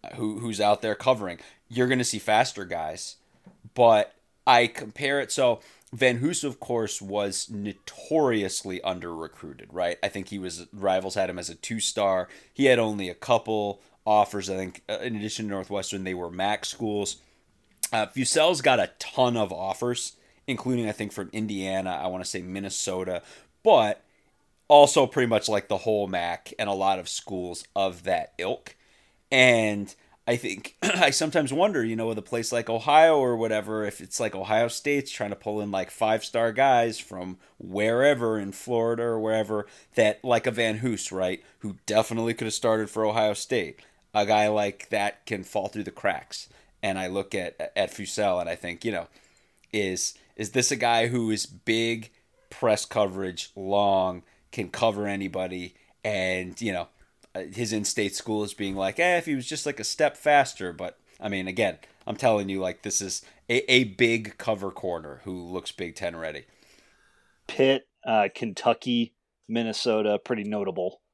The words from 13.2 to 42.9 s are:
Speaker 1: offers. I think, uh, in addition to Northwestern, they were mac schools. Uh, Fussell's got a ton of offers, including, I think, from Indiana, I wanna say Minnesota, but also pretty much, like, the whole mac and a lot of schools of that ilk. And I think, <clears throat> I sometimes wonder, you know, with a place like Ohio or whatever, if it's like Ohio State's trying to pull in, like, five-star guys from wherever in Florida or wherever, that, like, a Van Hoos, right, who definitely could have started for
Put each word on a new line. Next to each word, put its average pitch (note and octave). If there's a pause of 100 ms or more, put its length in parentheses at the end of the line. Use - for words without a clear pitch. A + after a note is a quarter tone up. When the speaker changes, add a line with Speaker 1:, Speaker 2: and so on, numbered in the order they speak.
Speaker 1:
offers. G#2
I F#2+
think, F#2
uh, G#2+
in A#2
addition G#2+
to G2+
Northwestern, G2
they F#2
were F2
mac F#2+
schools. G#2 (720)
Uh, A2
Fussell's D3+
got C3
a -
ton B2
of G#2
offers, G2 (320)
including, A#2+
I G#2+
think, G#2
from G2
Indiana, F#2+
I E2+
wanna F#2
say F#2
Minnesota, F#2 (400)
but A#2+ (640)
also C#3+
pretty B2+
much, A2+
like, G2+
the G2+
whole G#2
mac F2
and G#2+
a G2+
lot F#2+
of E2
schools F2+ (100)
of F#2
that F2
ilk. - (560)
And A2 (340)
I B2
think, G2+
<clears throat> -
I F3
sometimes D3+
wonder, E3
you A2+
know, A2+
with A2+
a G2+
place A#2
like A#2
Ohio D3
or B2
whatever, A2
if -
it's -
like A2
Ohio G#2+
State's C#3+
trying G#2
to G2+
pull G#2+
in, G#2
like, F#2+
five-star A2+
guys A#2+
from F#2 (220)
wherever A2+
in G2+
Florida A#2
or A2+
wherever, G#2+ (260)
that, G#2+
like, A#2+
a B2
Van A2
Hoos, A2+
right, F#2 (160)
who G2+
definitely A2+
could A2+
have A2
started A2
for A2